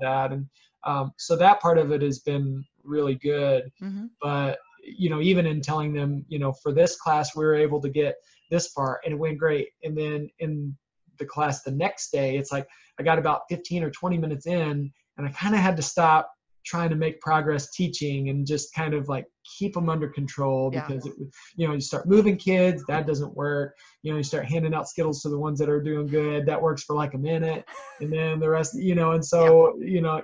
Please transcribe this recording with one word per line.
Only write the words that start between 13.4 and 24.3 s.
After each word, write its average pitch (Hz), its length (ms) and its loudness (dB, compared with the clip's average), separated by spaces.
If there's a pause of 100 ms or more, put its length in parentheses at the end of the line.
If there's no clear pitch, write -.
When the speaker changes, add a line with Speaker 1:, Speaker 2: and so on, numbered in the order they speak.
Speaker 1:
fifteen 175 340 -4
or 147 80 -4
twenty 175 280 -4
minutes 156 280 -4
in, 147 440 -2 (260)
and 143 100 -6
I 139 40 -8
kinda 208 280 0
had 185 180 2
to 151 60 -4
stop 160 480 2 (340)
trying 170 260 -2
to 156 40 -2
make 156 260 -2
progress 156 500 0
teaching 143 580 -2
and 139 180 -2
just 147 280 -4
kind 156 200 -2
of, 139 140 -4
like, 131 180 -6 (320)
keep 196 180 -4
'em 165 120 0
under 156 200 -2
control 135 640 -2
Speaker 2:
Yeah. 135 100 -4
Speaker 1:
because 135 260 -6
it, - 60 -10 (420)
you 165 120 0
know, 151 80 0
you 143 60 -4
start 139 260 -6
moving 202 300 6
kids, 180 500 2
that 156 200 -2
doesn't 143 280 -4
work. 143 400 -4 (280)
You 156 80 -6
know, 151 60 -2
you 147 60 -2
start 143 240 -4